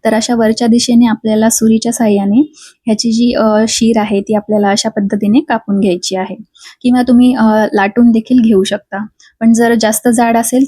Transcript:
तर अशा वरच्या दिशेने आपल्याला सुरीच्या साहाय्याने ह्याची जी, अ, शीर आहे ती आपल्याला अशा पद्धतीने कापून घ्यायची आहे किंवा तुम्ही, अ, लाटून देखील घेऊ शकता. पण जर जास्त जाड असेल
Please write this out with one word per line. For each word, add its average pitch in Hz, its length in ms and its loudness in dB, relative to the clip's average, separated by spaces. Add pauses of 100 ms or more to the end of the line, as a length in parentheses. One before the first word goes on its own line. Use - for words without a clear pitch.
तर 220 100 0
अशा 226 200 -2
वरच्या 226 320 0
दिशेने 240 400 2
आपल्याला 220 440 0
सुरीच्या 226 420 0
साहाय्याने 208 600 0 (340)
ह्याची 226 260 -2
जी, 240 220 0
अ, 220 340 0
शीर 226 300 0
आहे 208 220 -2
ती 214 140 -4
आपल्याला 208 360 0
अशा 208 180 -2
पद्धतीने 208 520 0
कापून 214 400 -4
घ्यायची 185 360 -2
आहे 190 200 -8 (460)
किंवा 247 200 0
तुम्ही, 247 320 4
अ, 220 380 2
लाटून 208 380 2
देखील 226 320 0
घेऊ 214 200 2
शकता. 202 440 -8 (340)
पण 226 120 2
जर 233 220 2
जास्त 220 340 -2
जाड 233 280 0
असेल 254 320 0